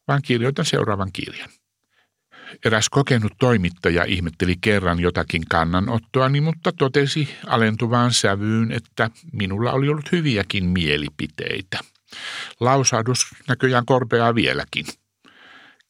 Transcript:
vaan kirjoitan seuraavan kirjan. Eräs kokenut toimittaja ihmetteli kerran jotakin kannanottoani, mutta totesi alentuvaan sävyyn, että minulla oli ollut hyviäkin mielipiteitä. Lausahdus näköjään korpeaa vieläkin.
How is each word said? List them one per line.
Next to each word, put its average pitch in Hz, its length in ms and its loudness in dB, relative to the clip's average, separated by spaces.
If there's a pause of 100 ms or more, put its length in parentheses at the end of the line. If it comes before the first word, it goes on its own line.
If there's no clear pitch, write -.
vaan 143 140 0
kirjoitan 131 420 0
seuraavan 98 480 -2
kirjan. - 380 -10 (1120)
Eräs 110 240 2
kokenut 120 500 2
toimittaja 87 680 2
ihmetteli 90 560 -2
kerran 92 400 2
jotakin 87 500 0
kannanottoani, 113 880 0
mutta 165 320 -2
totesi 143 640 0 (100)
alentuvaan 120 680 2
sävyyn, 110 600 0
että 113 380 -4 (220)
minulla 104 400 -2
oli 135 160 0
ollut 147 240 -4
hyviäkin 110 520 0
mielipiteitä. - 1120 -4 (840)
Lausahdus 123 640 2 (220)
näköjään 123 380 2
korpeaa 120 480 2
vieläkin. - 520 -2 (1040)